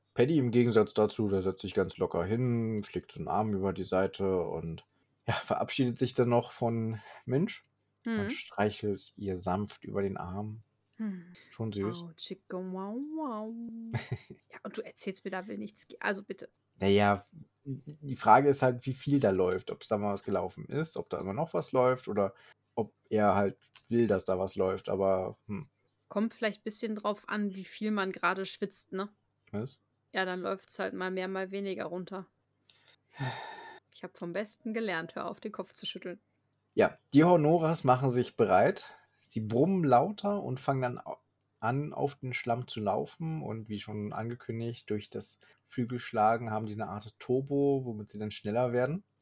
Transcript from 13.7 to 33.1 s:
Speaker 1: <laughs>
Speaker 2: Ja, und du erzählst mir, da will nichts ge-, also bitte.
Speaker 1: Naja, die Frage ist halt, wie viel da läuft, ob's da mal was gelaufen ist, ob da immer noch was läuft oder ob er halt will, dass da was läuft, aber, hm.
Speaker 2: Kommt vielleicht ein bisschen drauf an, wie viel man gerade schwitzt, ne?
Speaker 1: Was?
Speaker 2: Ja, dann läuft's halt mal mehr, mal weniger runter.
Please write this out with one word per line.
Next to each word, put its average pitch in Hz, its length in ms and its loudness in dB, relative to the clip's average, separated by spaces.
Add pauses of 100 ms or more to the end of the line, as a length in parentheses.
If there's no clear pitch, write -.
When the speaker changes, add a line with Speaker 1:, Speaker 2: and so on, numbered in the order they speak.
Speaker 1:
<laughs> - 580 -10
Speaker 2:
Ja, - 140 -18
und - 120 -12
du 214 80 -6
erzählst - 400 -12
mir, 190 60 -10
da 190 160 -6
will 208 120 -10
nichts - 280 -12
ge-, - 140 -20
also 202 220 -2
bitte. - 280 -14 (260)
Speaker 1:
Naja, 101 500 4 (380)
die 139 520 -10
Frage 131 320 8
ist 139 140 4
halt, 123 240 2
wie 131 80 -2
viel 139 260 2
da 107 100 6
läuft, 92 400 2
ob's - 180 -10
da 107 100 2
mal 101 140 0
was 98 100 -4
gelaufen 92 440 -4
ist, 160 300 -4
ob - 140 -8
da - 80 -4
immer 95 160 -4
noch 156 200 -4
was - 180 -4
läuft 127 360 4
oder 101 260 0 (400)
ob 107 200 -4 (160)
er 104 240 6
halt 98 240 2 (300)
will, 117 180 4
dass 98 180 2
da 92 140 0
was 95 180 -2
läuft, 92 320 0
aber, 95 580 0
hm. 101 220 -8 (400)
Speaker 2:
Kommt 220 260 -2
vielleicht 208 260 -6
ein - 40 -16
bisschen 220 320 -6
drauf 208 340 -4
an, 208 240 -2
wie 190 100 -10
viel 214 260 -4
man 196 220 0
gerade 190 320 0
schwitzt, - 480 -8
ne? 190 160 -4 (440)
Speaker 1:
Was? 110 260 -6 (340)
Speaker 2:
Ja, 185 140 0
dann 185 160 -4
läuft's - 360 -6
halt 190 140 -4
mal 185 180 -4
mehr, 185 180 -4
mal 190 220 -6
weniger 196 360 -6
runter. 180 400 -10 (1700)